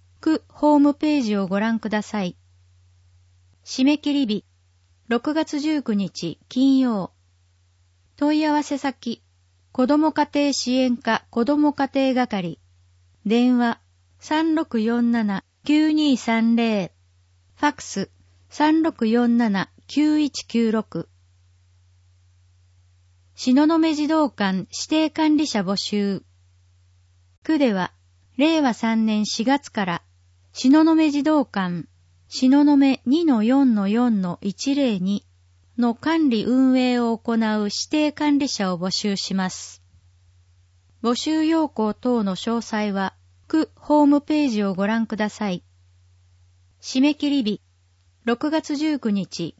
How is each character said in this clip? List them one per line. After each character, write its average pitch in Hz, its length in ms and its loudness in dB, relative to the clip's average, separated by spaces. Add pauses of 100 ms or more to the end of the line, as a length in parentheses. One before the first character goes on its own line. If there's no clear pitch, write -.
(200)
区 311 260 -2
ホ 294 300 2
ー - 20 4
ム 285 160 4
ペ 302 240 0
ー 262 40 0
ジ 208 140 -2
を 196 120 -2
ご 190 100 -2
覧 220 220 -2
く 214 100 -6
だ 214 120 -2
さ 208 200 -6
い。 180 140 -6 (1300)
締 - 200 -2
め 294 140 4
切 294 140 -4
り 285 160 0
日、 208 160 -4 (640)
六 240 260 -2
月 311 240 -2
十 302 240 -2
九 220 140 -4
日 180 420 -6 (100)
金 269 300 4
曜。 226 340 -2 (1000)
問 302 240 0
い 311 80 0
合 302 60 2
わ 294 100 0
せ 277 160 -6
先、 - 460 -8 (480)
子 254 160 0
ど 294 100 4
も 302 140 2
家 294 200 0
庭 285 200 0
支 247 220 -4
援 254 220 0
課 - 340 -4
子 233 140 -2
ど 285 120 0
も 294 160 2
家 269 200 -4
庭 269 220 0
係。 202 460 -4 (640)
電 240 320 2
話、 240 220 0 (400)
三 320 340 0
六 311 260 -2
四 233 300 0
七 214 340 -2 (200)
九 302 260 4
二 302 260 2
三 226 380 0
零。 220 380 -2 (640)
フ 302 100 0
ァ - 40 4
ッ - 20 -10
ク - 100 -14
ス、 - 280 -8 (380)
三 311 340 2
六 302 260 -2
四 240 300 2
七 202 320 0 (180)
九 302 320 2
一 - 240 -4
九 233 260 0
六。 220 380 -6 (2250)
東 269 320 2
雲 320 280 2
児 302 120 -2
童 311 220 0
館 190 420 -4
指 - 180 -12
定 311 220 0
管 311 260 0
理 294 120 0
者 208 140 -2
募 190 120 -2
集。 202 480 -4 (1200)
区 311 160 -2
で 262 140 2
は、 185 200 -4 (440)
令 311 240 2
和 262 120 2
三 226 320 -2
年 214 220 0
四 - 180 -6
月 359 280 0
か 208 120 -4
ら、 175 180 -6 (500)
東 294 320 4
雲 320 260 4
児 285 140 -2
童 302 200 2
館、 175 440 -6 (400)
東 277 360 4
雲 277 420 4
二 320 180 0
の 247 180 2
四 254 320 2
の 196 140 0
四 226 320 0
の 175 220 -6
一 269 320 -4
零 247 260 0
二 196 260 -4 (520)
の 233 160 0
管 311 340 0
理 226 160 0
運 262 340 2
営 247 220 0
を 233 160 -2
行 233 180 -6
う 226 40 0
指 214 320 -2 (200)
定 302 220 0
管 294 260 0
理 285 80 0
者 185 280 -4
を 170 40 -8
募 185 120 -4
集 196 260 -4
し - 160 -8
ま 190 160 -2
す。 - 340 -14 (1200)
募 233 120 0
集 311 320 -2
要 320 240 0
項 214 240 -4
等 247 280 -2
の 190 140 -2
詳 233 240 -4
細 214 320 -4
は、 190 240 -4 (320)
区 311 260 -2
ホ 294 280 2
ー 294 40 6
ム 285 140 4
ペ 302 260 -2
ー - 40 0
ジ 208 140 -2
を 196 100 -2
ご 196 120 -2
覧 226 200 -2
く 220 100 -8
だ 208 140 -2
さ 208 200 -6
い。 180 140 -8 (1200)
締 - 180 -4
め 294 140 4
切 294 160 -4
り 285 120 0
日、 208 200 -4 (640)
六 240 260 -2
月 302 260 -4
十 302 220 -2
九 226 120 -4
日 180 500 -6